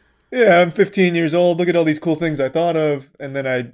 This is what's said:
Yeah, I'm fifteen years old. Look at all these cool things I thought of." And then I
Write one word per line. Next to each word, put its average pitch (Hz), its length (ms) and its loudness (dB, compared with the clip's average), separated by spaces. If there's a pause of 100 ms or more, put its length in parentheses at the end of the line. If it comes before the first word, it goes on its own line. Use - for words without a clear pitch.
(320)
Yeah, 214 300 4
I'm 175 80 2
fifteen 185 460 0
years 165 180 -2
old. 175 240 2
Look 175 100 -2
at 175 80 0
all 170 80 2
these 156 140 0
cool 160 180 -4
things 156 240 -4
I 135 100 -2
thought 165 260 -2
of." 147 340 -2 (100)
And 139 160 -12
then 135 120 -6
I 127 260 -4